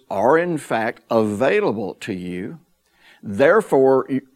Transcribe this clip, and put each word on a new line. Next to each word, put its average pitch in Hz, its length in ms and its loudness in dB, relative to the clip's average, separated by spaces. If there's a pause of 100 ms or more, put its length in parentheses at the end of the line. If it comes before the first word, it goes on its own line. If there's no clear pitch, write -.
are 117 300 2
in 170 180 -2
fact 117 540 -6
available 113 840 0
to - 180 -12
you. 90 480 -10 (600)
Therefore, 135 880 2
you, 135 120 -4 (160)